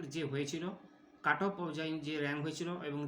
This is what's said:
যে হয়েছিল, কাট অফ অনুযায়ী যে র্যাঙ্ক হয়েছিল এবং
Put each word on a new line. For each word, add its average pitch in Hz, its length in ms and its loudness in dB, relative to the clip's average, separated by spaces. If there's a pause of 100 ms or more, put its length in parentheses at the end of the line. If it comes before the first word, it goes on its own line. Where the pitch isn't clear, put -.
(140)
যে 160 80 0 (100)
হয়েছিল, 147 320 0 (600)
কাট 147 200 6
অফ 196 60 2 (120)
অনুযায়ী 156 280 0 (140)
যে 156 80 0 (100)
র্যাঙ্ক 143 220 2
হয়েছিল 170 240 -2 (180)
এবং 143 200 0